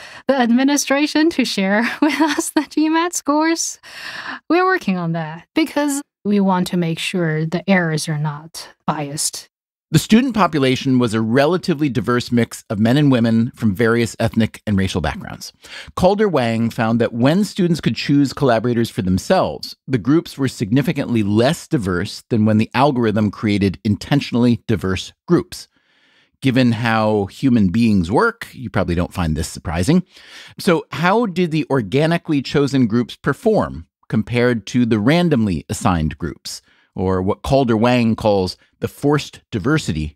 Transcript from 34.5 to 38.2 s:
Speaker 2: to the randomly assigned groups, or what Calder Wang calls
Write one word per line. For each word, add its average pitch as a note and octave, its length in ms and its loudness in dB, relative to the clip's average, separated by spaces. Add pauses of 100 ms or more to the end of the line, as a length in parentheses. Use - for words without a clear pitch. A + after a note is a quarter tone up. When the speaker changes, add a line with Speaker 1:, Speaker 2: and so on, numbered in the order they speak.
Speaker 2:
to B2 180 2
the A2+ 140 2
randomly A#2 680 2
assigned D#2+ 500 0
groups, - 440 -10 (340)
or F#2+ 260 -2
what G2 200 -2
Calder C3+ 340 2
Wang A#2 400 2
calls G2 400 0 (240)